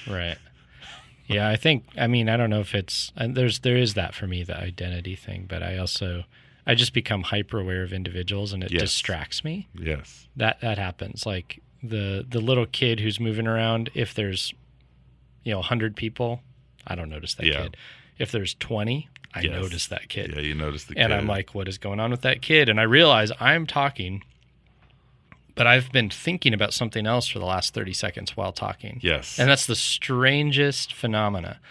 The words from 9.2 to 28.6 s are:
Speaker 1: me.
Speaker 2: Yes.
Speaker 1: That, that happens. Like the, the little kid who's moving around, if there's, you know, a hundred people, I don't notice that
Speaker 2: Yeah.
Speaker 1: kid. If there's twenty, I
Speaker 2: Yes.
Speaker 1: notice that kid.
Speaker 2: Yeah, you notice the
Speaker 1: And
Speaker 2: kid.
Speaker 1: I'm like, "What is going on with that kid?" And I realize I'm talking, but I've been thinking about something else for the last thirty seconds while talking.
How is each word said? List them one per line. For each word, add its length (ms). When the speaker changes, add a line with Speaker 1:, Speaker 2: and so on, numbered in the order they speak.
Speaker 1:
me. 300
Speaker 2:
Yes. 640
Speaker 1:
That, 260
that 160
happens. 480
Like 380
the, 480
the 100
little 280
kid 320
who's 200
moving 280
around, 480
if 180
there's, 400
you 100
know, 80
a 20
hundred 320
people, 480
I 80
don't 160
notice 240
that 140
Speaker 2:
Yeah. 160
Speaker 1:
kid. 140
If 120
there's 220
twenty, 560
I 80
Speaker 2:
Yes. 100
Speaker 1:
notice 360
that 220
kid. 260
Speaker 2:
Yeah, 80
you 100
notice 300
the 120
Speaker 1:
And 160
Speaker 2:
kid. 60
Speaker 1:
I'm 100
like, 280
"What 120
is 120
going 200
on 120
with 100
that 220
kid?" 260
And 100
I 40
realize 560
I'm 260
talking, 560
but 120
I've 240
been 180
thinking 440
about 200
something 340
else 200
for 120
the 60
last 280
thirty 200
seconds 420
while 160
talking. 500